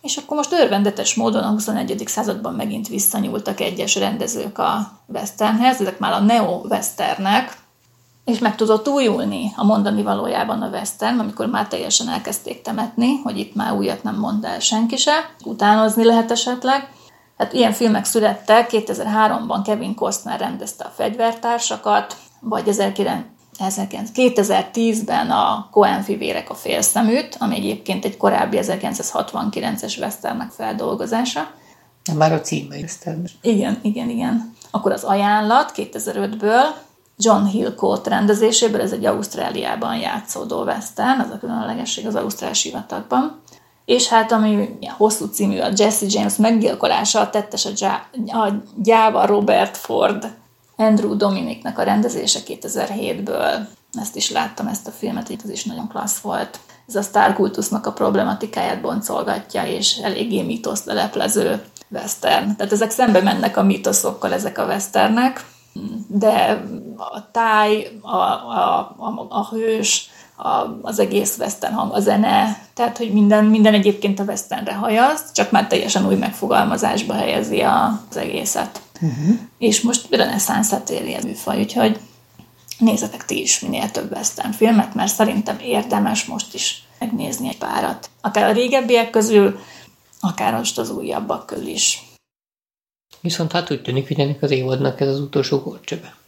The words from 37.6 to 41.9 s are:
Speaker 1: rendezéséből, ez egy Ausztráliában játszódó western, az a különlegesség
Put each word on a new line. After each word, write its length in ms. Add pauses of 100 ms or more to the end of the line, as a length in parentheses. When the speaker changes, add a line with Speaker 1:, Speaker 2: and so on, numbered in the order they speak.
Speaker 1:
rendezéséből, 760
ez 120
egy 120
Ausztráliában 920
játszódó 640
western, 580
az 100
a 80
különlegesség 680